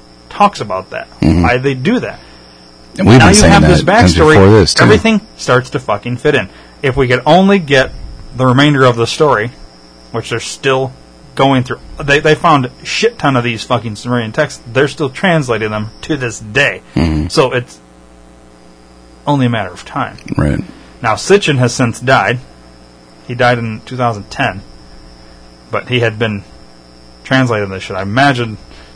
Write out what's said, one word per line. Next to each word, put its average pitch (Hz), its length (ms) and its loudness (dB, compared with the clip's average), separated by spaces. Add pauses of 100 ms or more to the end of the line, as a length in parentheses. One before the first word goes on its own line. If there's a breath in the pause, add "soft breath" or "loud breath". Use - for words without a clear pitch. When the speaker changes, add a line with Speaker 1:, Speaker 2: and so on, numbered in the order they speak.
(300)
Speaker 1:
talks - 300 0
about 95 300 -8
that, - 180 -12 (120)
Speaker 2:
Mm-hmm. 82 220 2
Speaker 1:
why 123 160 2
they 135 160 -2
do 156 260 -2
that. 107 200 -10 (760 loud breath)
Speaker 2:
And 98 100 2
we've 120 100 8
Speaker 1:
Now 135 80 8
Speaker 2:
been 190 80 6
Speaker 1:
you 214 60 4
Speaker 2:
saying 170 120 6
Speaker 1:
have - 100 6
this - 200 4
Speaker 2:
that 196 280 4
since 82 80 2
Speaker 1:
backstory, 151 160 6
Speaker 2:
before 98 160 6
this, 104 240 6
too. - 100 2
Speaker 1:
everything 214 360 4 (160)
starts 127 340 0
to 143 100 -6
fucking 120 380 -6
fit 151 160 0
in. 101 140 -2 (340 loud breath)
If 131 140 -2
we 131 120 0
could 123 180 0
only 190 320 4
get 139 320 0 (460)
the 127 100 0
remainder 135 380 4
of 120 120 4
the 117 100 0
story, 123 440 0 (600)
which 117 180 -8
they're 117 100 -6
still 131 520 -4 (420)
going 135 300 2
through, 123 160 -10 (220)
they, 143 180 2
they 151 140 4
found 147 320 2
a - 180 -16
shit - 340 -4
ton 135 180 0
of 120 80 0
these 117 200 -6
fucking 113 320 -4
Sumerian 120 360 -4
texts. - 340 -4
They're 131 220 0
still 139 200 -6
translating 123 640 -2
them 107 200 -6 (120)
to 160 160 -4
this 123 220 -8
day. 110 420 -4 (120)
Speaker 2:
Mm-hmm. 80 340 -2
Speaker 1:
So 127 240 0
it's 123 280 -6 (1500)
only 139 200 2
a 120 40 0
matter 104 200 -4
of - 160 -18
time. - 320 -8 (180)
Speaker 2:
Right. - 240 0 (400 loud breath)
Speaker 1:
Now, 113 140 0
Sitchin 180 440 0
has 123 140 0
since 123 260 -2
died. 123 420 0 (840)
He 123 80 -10
died 123 240 2
in 113 240 -8
two - 140 -14
thousand 117 340 -4
ten, 98 300 -6 (1120 loud breath)
but 104 180 -8
he 123 120 -2
had 110 180 -2
been 107 240 -4 (840)
translating 117 460 -2
this 95 140 -10
shit. 98 120 -10
I 92 60 -6
imagine 120 560 -2 (380 loud breath)